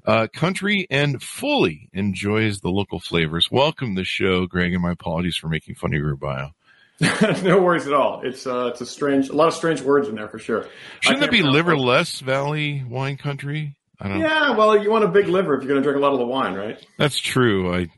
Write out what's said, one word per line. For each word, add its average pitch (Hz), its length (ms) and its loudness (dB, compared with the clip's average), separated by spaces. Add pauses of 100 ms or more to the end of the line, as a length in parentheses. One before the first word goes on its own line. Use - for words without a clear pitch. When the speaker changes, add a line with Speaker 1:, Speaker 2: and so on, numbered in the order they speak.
Speaker 1:
Uh, 110 280 2
country 190 560 -2
and 139 320 0
fully 196 720 -2
enjoys 101 680 -2
the 90 80 -4
local 95 300 -2
flavors. 82 520 0
Welcome 127 440 0
to 92 60 -2
the 90 40 -4
show, 92 420 0
Greg, 90 260 0
and 90 80 0
my 87 120 0
apologies 85 420 -4
for 80 140 -8
making - 260 -6
fun 85 180 -4
of 76 60 0
your 73 160 -2
bio. 69 360 -6 (480)
Speaker 2:
<laughs> 190 420 0
No 185 180 4
worries 170 280 2
at 139 60 0
all. 127 300 2
It's, 127 220 -8
uh, 123 220 -2
it's 120 140 -8
a 120 40 -10
strange, 139 440 0
a - 40 -8
lot 151 140 4
of 160 80 0
strange 160 260 -2
words 139 260 2
in 110 60 -8
there 107 140 -8
for 113 100 -12
sure. 110 300 -4 (320)
Speaker 1:
Shouldn't 277 240 2
Speaker 2:
I - 20 4
Speaker 1:
it - 60 0
be 220 100 4
Speaker 2:
can't 143 100 4
pronounce 160 160 4
it. 175 40 4
Speaker 1:
Liverless 139 500 2
Valley 143 680 -2
Wine 135 300 -4
Country? 143 580 -6 (280)
I 196 40 -4
don't 196 120 -2
Speaker 2:
Yeah, 311 360 2
well, 214 260 6
you 202 80 -2
want 220 140 4
a 202 40 4
big 180 200 4
liver 175 280 2
if 127 80 -2
you're 131 60 -4
gonna 139 140 2
drink 143 140 2
a 139 40 0
lot 143 120 4
of 131 40 2
the 123 80 0
wine, 120 300 -2
right? 104 280 -10 (140)
Speaker 1:
That's 147 220 0
true. 98 520 2
I, 90 260 0